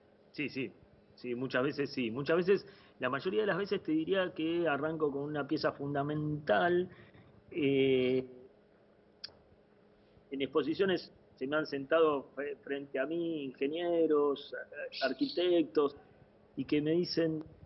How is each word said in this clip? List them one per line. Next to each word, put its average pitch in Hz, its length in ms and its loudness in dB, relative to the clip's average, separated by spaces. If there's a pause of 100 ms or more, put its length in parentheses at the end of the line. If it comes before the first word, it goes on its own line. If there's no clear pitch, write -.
(320)
sí, 139 180 -6
sí, 113 200 -6 (440)
sí, 123 200 -8
muchas 127 280 0
veces 143 280 -2
sí. 120 200 -2
Muchas 143 260 0
veces, 180 300 2 (320)
la 127 100 0
mayoría 185 340 -2
de 208 40 0
las 180 100 2
veces 196 260 -2
te 156 100 -2
diría 180 420 2
que 165 340 0
arranco 151 420 0
con 139 120 -4
una 147 260 -4
pieza 156 240 0
fundamental. 151 1160 0 (640)
Eh, 131 720 2 (2000)
en 139 120 -4
exposiciones 160 720 0 (240)
se 131 100 -6
me 143 100 0
han 151 100 0
sentado 147 720 2
fre-, 143 260 -8
frente 139 360 -6
a 135 80 0
mí 165 380 -4
ingenieros, 151 1120 0
a-, 143 520 -6
arquitectos, 151 880 2 (600)
y 139 80 -4
que 147 180 0
me 156 100 0
dicen, 165 500 0 (240)